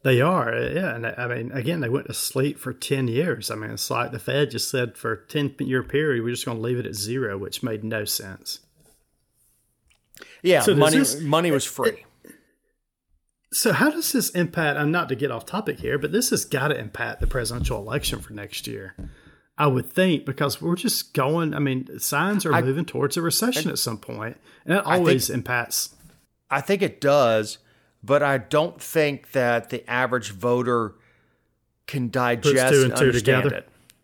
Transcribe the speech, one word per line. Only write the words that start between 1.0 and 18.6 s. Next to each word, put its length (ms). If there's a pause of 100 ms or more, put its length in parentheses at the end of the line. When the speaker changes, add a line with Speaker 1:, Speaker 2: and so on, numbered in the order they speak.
Speaker 1:
I 220
mean, 240
again, 280
they 100
went 180
to 60
sleep 440
for 160
ten 340
years. 440
I 40
mean, 140
it's 220
like 200
the 80
Fed 300
just 200
said 280
for 140
a 160
ten-year 560
period, 400
we're 100
just 120
gonna 140
leave 200
it 80
at 80
zero, 420
which 240
made 220
no 220
sense. 560 (1800)
Speaker 2:
Yeah, 200
Speaker 1:
So 100
does 80
Speaker 2:
money, 180
Speaker 1:
this, 240
Speaker 2:
money 300
was 140
free. 240 (340)
Speaker 1:
it, 100 (1200)
so 200
how 180
does 200
this 200
impact, 480
and 120
not 180
to 60
get 140
off 160
topic 340
here, 200
but 120
this 200
has 140
gotta 340
impact 400
the 80
presidential 500
election 440
for 120
next 320